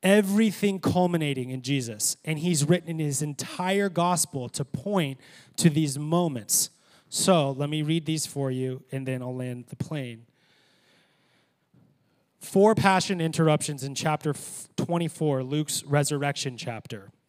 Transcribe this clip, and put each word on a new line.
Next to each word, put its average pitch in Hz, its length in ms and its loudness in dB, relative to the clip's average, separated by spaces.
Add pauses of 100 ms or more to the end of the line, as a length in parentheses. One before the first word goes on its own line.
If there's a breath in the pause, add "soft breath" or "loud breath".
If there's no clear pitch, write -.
everything 202 760 4
culminating 160 680 2
in 131 120 -8
Jesus. 120 640 -2
And 160 160 -4
he's 160 240 2
written 165 240 2
in 165 100 -6
his 147 240 -2
entire 185 680 -2
gospel 165 600 0
to - 140 -6
point 147 560 -2 (360 loud breath)
to 170 140 6
these 143 280 0
moments. 151 720 -2 (380 soft breath)
So 156 440 2
let 143 180 -4
me 156 120 -2
read 156 240 0
these 160 200 -2
for 139 240 -4
you, 127 320 -4 (100)
and 135 140 -6
then 131 160 -4
I'll 127 120 -8
land 123 340 -8
the - 80 -16
plane. 120 500 -8 (2000 soft breath)
Four 208 380 4
passion 190 440 4
interruptions 156 600 2
in 135 140 -6
chapter 151 340 -2
f-, - 460 -8
twenty-four, 156 680 -2
Luke's 147 400 -2
resurrection 143 760 0
chapter. 110 540 -12 (180)